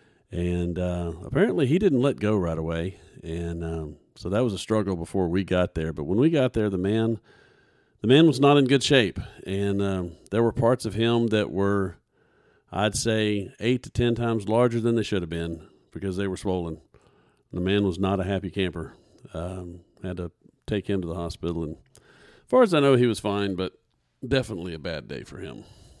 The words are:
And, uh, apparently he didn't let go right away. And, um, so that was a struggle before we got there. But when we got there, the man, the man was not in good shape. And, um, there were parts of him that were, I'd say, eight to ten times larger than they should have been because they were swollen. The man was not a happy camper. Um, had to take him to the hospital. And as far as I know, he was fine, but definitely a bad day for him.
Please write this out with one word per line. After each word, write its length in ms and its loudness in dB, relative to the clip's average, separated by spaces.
And, 480 -2
uh, 360 -4
apparently 420 0
he 140 2
didn't 200 2
let 200 0
go 160 2
right 200 0
away. 440 -4
And, 400 -6
um, 320 -6
so 140 -10
that 160 0
was 100 -2
a 40 -6
struggle 360 0
before 340 -2
we 140 0
got 320 0
there. 180 -4
But 120 -8
when 140 0
we 120 4
got 220 2
there, 180 0
the 80 -2
man, 400 0
the 40 -4
man 220 8
was 100 2
not 180 8
in 100 6
good 180 2
shape. 340 2
And, 380 -2
um, 300 -2
there 140 2
were 80 2
parts 340 0
of 80 -6
him 340 2
that 220 2
were, 460 0
I'd 240 0
say, 640 0
eight 240 0
to 80 -18
ten 240 2
times 340 -2
larger 320 2
than 140 2
they 80 2
should 200 -2
have 60 -6
been 380 -6
because 260 -6
they 120 -2
were 80 -4
swollen. 440 -4
The 80 -4
man 240 2
was 140 0
not 220 0
a 40 -2
happy 260 -4
camper. 440 -4
Um, 460 -10
had 140 -6
to 120 -6
take 200 -2
him 140 0
to 60 -6
the 80 -6
hospital. 480 -4
And 120 -8
as 520 -20
far 140 6
as 100 4
I 60 4
know, 160 6
he 120 6
was 120 0
fine, 380 -2
but 160 -4
definitely 460 -4
a 60 -8
bad 280 -8
day 160 -10
for 160 -16
him. 240 -12